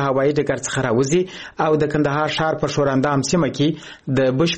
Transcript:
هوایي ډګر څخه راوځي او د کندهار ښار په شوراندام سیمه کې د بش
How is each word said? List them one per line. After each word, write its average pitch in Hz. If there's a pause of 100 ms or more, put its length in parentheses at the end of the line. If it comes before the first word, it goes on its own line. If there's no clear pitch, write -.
هوایي 135
ډګر 139
څخه -
راوځي 135 (440)
او 156 (100)
د 147
کندهار 151
ښار 160
په 143
شوراندام 139
سیمه 160
کې 143 (520)
د 131
بش 170